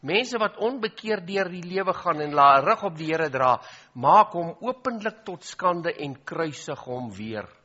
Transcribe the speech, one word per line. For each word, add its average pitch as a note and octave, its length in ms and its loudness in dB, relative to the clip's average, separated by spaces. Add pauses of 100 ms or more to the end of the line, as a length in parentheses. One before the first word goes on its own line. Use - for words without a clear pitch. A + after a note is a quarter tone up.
Mense A#3 400 -2
wat G#3 240 -2
onbekeerd G#3+ 640 -4
deur G3 240 -2
die F3 140 -10
lewe F#3 260 -2
gaan D#3+ 320 -2
en D3 80 -6
hulle C#3 320 8
rug G3+ 240 0
op D#3+ 80 -8
die D#3 140 -6
Here D#3+ 180 0
dra, B2+ 300 2 (420)
maak F#3 380 6
hom E3+ 160 -6 (100)
openlik A3+ 640 -6
tot F3+ 180 -12
skande E3+ 480 -2
en C#3 320 -8
kruisig D3+ 640 -6
hom B2 240 -8
weer. G#2 380 -10 (140)